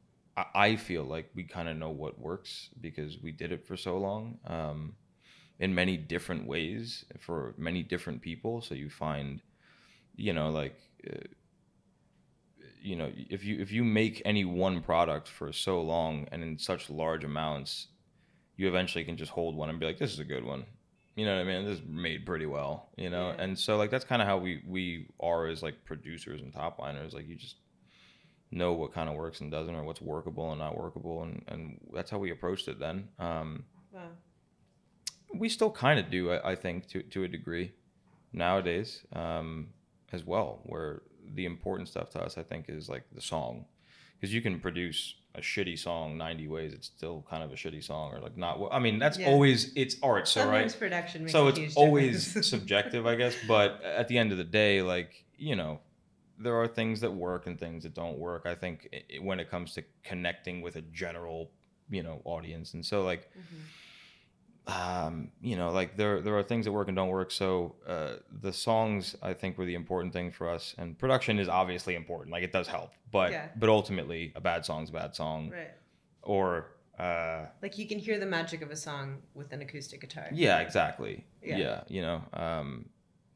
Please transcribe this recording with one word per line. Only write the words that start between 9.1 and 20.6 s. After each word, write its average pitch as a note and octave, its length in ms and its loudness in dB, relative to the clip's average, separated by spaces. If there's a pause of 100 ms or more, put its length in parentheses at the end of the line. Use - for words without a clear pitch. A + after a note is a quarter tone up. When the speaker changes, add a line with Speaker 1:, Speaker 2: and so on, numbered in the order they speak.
Speaker 1:
you G#2 180 -2
know, D#2 160 2
like, D#2 300 -2 (280)
uh, G1+ 100 -8 (1600)
you F#2 140 -4
know, D#2 160 -2 (180)
if G2 140 -4
you, G#2 160 -2
if G2 120 -2
you A#2 120 4
make A2 420 4
any G#2 200 4
one F2+ 360 2
product E2 460 2
for - 240 -8
so F2+ 300 2
long D#2+ 500 0
and E2+ 100 -6
in D#2+ 160 -6
such - 320 -4
large D#2+ 360 0
amounts, D2 640 -4 (680)
you F#2+ 120 0
eventually F2+ 360 2
can D#2+ 140 -6
just D#2+ 140 -8
hold E2 240 -2
one D2+ 140 -2
and E2 100 -4
be D#2+ 60 -2
like, E2 120 -2
"This B2+ 160 -2
is D2 60 -8
a D2+ 60 -8
good C2 180 -6
one." C2+ 220 -6 (500)